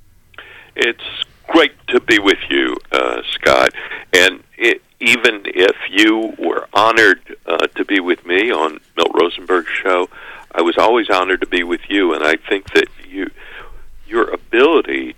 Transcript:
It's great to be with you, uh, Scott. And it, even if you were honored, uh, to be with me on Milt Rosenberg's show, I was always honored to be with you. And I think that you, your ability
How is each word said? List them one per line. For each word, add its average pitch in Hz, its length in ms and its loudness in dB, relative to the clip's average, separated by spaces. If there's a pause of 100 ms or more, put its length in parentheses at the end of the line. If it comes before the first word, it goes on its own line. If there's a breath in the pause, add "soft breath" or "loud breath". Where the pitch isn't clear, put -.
(760 loud breath)
It's 120 300 -2 (420)
great 156 260 4 (160)
to 123 120 2
be 110 180 2
with 98 200 2 (100)
you, 67 280 -2 (140)
uh, 62 300 -2 (100)
Scott. 65 420 2 (400 loud breath)
And 92 300 4 (140)
it, - 260 0 (180)
even 117 440 0
if - 320 2 (140)
you 110 480 2
were - 340 -4
honored, 110 640 2 (100)
uh, 82 200 -2 (100)
to 98 80 -4
be 98 160 -2
with 87 260 -2
me 95 240 0
on 78 300 -2 (160)
Milt 85 180 0
Rosenberg's 87 560 -2
show, 90 380 -2 (440 loud breath)
I 85 100 -2
was 85 160 0
always 107 320 2
honored 92 320 0
to - 40 -4
be 87 160 -2
with 85 260 -6
you. 95 260 0
And 76 100 -4
I 80 120 2
think - 360 -6
that - 160 2 (180)
you, 95 240 -10 (760 loud breath)
your 113 240 -2
ability 104 880 0